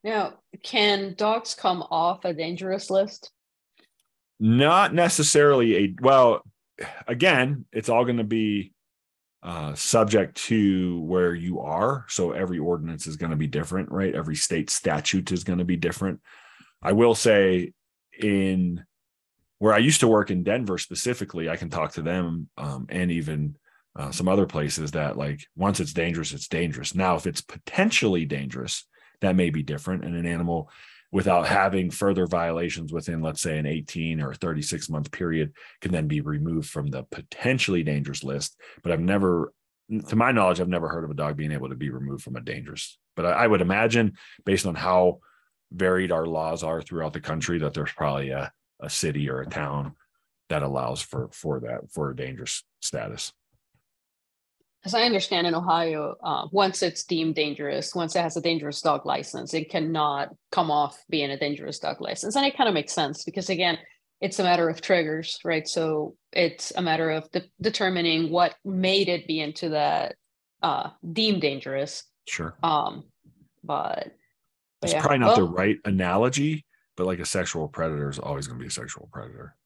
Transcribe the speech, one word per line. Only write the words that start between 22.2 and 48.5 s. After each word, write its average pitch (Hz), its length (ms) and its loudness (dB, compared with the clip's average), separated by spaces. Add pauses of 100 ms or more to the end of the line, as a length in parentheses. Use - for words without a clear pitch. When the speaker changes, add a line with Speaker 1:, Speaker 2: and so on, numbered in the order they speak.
Speaker 2:
um, 69 320 -8
and 90 220 0
even, 76 440 -2 (400)
uh, 69 160 -8
some 87 160 -2
other 95 180 4
places 76 460 -4
that, 76 260 -2
like, 73 380 -6
once 95 240 0
it's 76 140 -4
dangerous, 82 400 -2
it's 71 160 -10
dangerous. 82 440 -4
Now, 92 220 2
if 76 100 -4
it's 87 160 -4
potentially 107 840 0
dangerous, 67 600 -6 (360)
that 92 160 4
may 90 120 4
be 76 140 -2
different. 76 400 -6
And 87 120 -6
an 85 100 -4
animal 85 440 -2 (440)
without 92 340 4
having 95 420 2
further 92 380 2
violations 82 640 -2
within, 80 300 -4
let's 78 200 -4
say, 78 160 -2
an 76 80 -2
eighteen 80 540 -4
or 71 140 -4
thirty-six 76 560 -4
month 76 220 -4
period 80 420 -2 (260)
can 90 140 -4
then 78 160 0
be 73 100 0
removed 76 500 -2
from 73 180 -6
the 65 160 -6
potentially - 800 -2
dangerous 71 420 -4
list. 69 340 -8 (240)
But 87 80 -2
I've 80 80 0
never, 90 540 2 (560)
to 107 80 0
my 120 160 4
knowledge, 92 260 4
I've 90 80 0
never 85 220 0
heard 82 160 -6
of 76 60 -6
a 73 40 -6
dog 76 220 -2
being 76 160 -4
able 65 160 -6
to 65 60 -8
be 69 140 -6
removed 67 340 -8
from 64 120 -10
a - 60 -10
dangerous. - 560 -10 (180)
But 85 120 -2
I, 90 40 2
I 117 160 4
would 104 140 6
imagine, 110 560 2 (260)
based 98 220 2
on 85 100 -2
how 90 440 4 (520)
varied 92 400 2
our 82 140 0
laws 80 380 -2
are 80 180 -2
throughout 80 320 -6
the 78 80 -8
country, 80 380 -2
that 73 140 -2
there's 76 200 -6
probably 69 380 -2
a, 67 200 -6 (300)